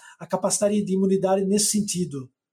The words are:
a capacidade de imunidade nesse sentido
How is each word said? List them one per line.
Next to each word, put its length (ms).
a 60
capacidade 560
de 120
imunidade 500
nesse 220
sentido 640